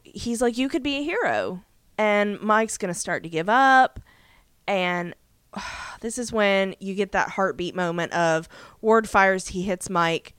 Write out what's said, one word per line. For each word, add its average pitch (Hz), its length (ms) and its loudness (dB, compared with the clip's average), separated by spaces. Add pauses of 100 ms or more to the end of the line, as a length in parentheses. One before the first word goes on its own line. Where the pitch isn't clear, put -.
he's 233 380 -6
like, 240 160 2
"You 269 120 0
could 262 140 -2
be 277 140 -2
a 294 60 -4
hero." 180 600 -2 (340)
And 208 440 0
Mike's 220 380 0
gonna 180 160 -4
start - 280 -4
to 165 60 -12
give 165 180 -4
up. 262 520 6 (680)
And 180 460 -2 (400)
<sighs> - 480 -12
this 226 160 -6
is 233 160 -6
when 196 460 2
you 190 160 -6
get 196 160 -2
that 185 180 0
heartbeat 175 460 -2
moment 170 380 -2
of 165 360 0 (320)
Ward 220 260 4
fires, 190 420 2
he 185 140 -6
hits 190 260 -4
Mike. 170 500 0